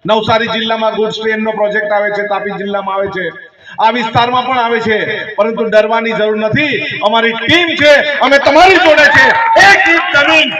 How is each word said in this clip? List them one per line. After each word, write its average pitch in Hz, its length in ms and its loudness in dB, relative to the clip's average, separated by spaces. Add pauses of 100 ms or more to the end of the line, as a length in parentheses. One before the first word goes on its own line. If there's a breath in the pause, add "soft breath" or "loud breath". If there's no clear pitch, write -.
નવસારી 220 500 0
જિલ્લામાં 220 440 -2
ગુડ્સ 220 200 -2
ટ્રેનનો 220 400 -2
પ્રોજેક્ટ 208 360 -2
આવે 208 200 -2
છે, 208 160 -4
તાપી 202 300 -6
જિલ્લામાં 196 360 -6
આવે 196 180 -2
છે, 185 100 -6 (580 loud breath)
આ 220 140 2
વિસ્તારમાં 240 500 -2
પણ 254 160 -2
આવે 233 240 0
છે, 214 100 0 (400)
પરંતુ 226 320 -2
ડરવાની 220 500 2
જરૂર 214 220 0
નથી. 254 340 -2 (320)
અમારી 226 320 0
ટીમ 330 300 0 (100)
છે, 294 140 6 (280)
અમે 269 180 0
તમારી 330 460 2
જોડે 302 300 4
છે. 311 100 6 (440)
એક - 120 4 (120)
ઇંચ 339 120 0 (120)
જમીન 294 320 2 (100)